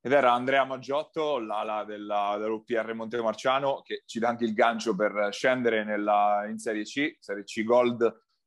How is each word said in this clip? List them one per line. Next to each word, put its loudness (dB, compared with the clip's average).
Ed 0
era 6
Andrea 2
Maggiotto, -4
l'ala -4
della, -2
dell'U -4
P -20
R -2
Montemarciano, -2
che -10
ci -8
dà 2
anche -2
il 0
gancio 2
per 0
scendere 2
nella, 2
in -8
Serie -4
C, -4
Serie -8
C -6
Gold, 2